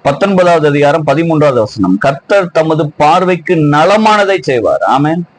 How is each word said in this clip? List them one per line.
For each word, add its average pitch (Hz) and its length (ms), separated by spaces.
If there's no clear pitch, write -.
பத்தொன்பதாவது 170 640
அதிகாரம் 147 400
பதிமூன்றாவது 151 460
வசனம், 104 440
"கர்த்தர் 175 560
தமது 160 440
பார்வைக்கு 175 580
நலமானதை 190 840
செய்வார்." 104 380
ஆமென். 156 220